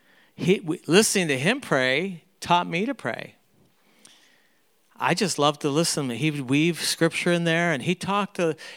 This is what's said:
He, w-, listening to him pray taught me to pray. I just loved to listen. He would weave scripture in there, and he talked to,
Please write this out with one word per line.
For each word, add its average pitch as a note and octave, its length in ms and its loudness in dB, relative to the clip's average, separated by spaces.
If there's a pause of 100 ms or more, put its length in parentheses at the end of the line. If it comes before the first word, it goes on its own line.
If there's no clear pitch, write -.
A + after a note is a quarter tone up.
(360)
He, F3+ 220 2
w-, E3 300 -6
listening F#3 420 4
to C3 100 0
him A3 220 -2
pray D3+ 640 -2 (160)
taught F3 260 2
me E3+ 180 -2
to C4+ 80 -6
pray. - 420 -8 (1600)
I B2+ 140 2
just F3 260 -2
loved D3 220 2
to D3+ 80 0
listen. D3 400 0
He B2 220 -2
would C#3+ 180 -6
weave D3+ 320 2
scripture - 500 0
in E3+ 140 2
there, E3+ 260 2
and C3 120 -2
he F3 120 0
talked G3 400 -4
to, D#3+ 220 0 (200)